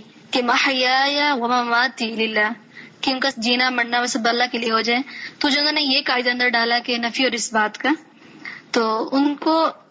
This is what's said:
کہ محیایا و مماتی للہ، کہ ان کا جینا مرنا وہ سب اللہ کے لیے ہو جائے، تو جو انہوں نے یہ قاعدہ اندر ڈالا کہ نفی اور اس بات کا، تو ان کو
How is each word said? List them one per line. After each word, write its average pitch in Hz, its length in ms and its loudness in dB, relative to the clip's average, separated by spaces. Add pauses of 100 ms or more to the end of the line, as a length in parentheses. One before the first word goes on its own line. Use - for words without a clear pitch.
(300)
کہ 254 140 0
محیایا 269 920 2
و 233 140 -2
مماتی 240 680 0
للہ، 214 320 0 (520)
کہ - 100 -2
ان 262 100 -2
کا 277 80 0 (100)
جینا 247 320 2
مرنا 240 300 0
وہ 247 80 0
سب 233 200 0
اللہ 240 240 0
کے 240 60 -2
لیے 233 140 -2
ہو 220 80 2
جائے، 240 200 0 (380)
تو 294 100 0
جو 285 120 2
انہوں 302 120 0
نے 302 120 0
یہ 269 220 0
قاعدہ 247 240 0
اندر 247 200 0
ڈالا 233 340 2
کہ 240 140 -2
نفی 233 260 -2
اور 240 100 2
اس 233 180 -6
بات 214 260 0
کا، 269 140 2 (800)
تو 233 120 2 (300)
ان 285 280 2
کو 320 220 2 (280)